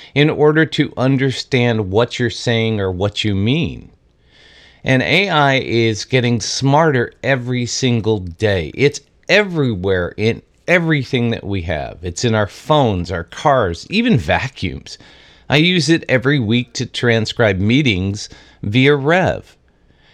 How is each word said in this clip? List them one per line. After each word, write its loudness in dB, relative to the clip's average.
in 4
order 2
to -2
understand 0
what 0
you're 0
saying -2
or -2
what -4
you -2
mean. -2
And 2
A 0
I 2
is 0
getting 0
smarter 0
every -2
single 0
day. -2
It's 0
everywhere 0
in -2
everything 0
that -6
we -4
have. -6
It's -6
in 0
our 2
phones, 0
our -6
cars, -2
even 2
vacuums. -4
I 2
use 2
it 2
every 2
week 0
to -6
transcribe 0
meetings 0
via 4
Rev. 0